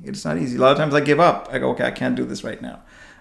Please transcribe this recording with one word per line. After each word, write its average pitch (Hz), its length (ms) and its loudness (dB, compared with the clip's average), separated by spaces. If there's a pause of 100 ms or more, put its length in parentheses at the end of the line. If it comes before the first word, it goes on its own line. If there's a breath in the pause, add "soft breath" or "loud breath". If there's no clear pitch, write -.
It's - 200 -10
not 156 140 -2
easy. 127 180 -4
A - 40 0
lot 127 120 8
of 143 60 2
times 151 160 0
I 151 60 4
give 147 180 2
up. 170 340 2
I 131 60 -2
go, 127 120 0
"Okay, 127 140 -2
I 123 60 0
can't 127 240 -4
do 127 100 -4
this - 200 -8
right 117 180 -10
now." - 160 -12 (420 soft breath)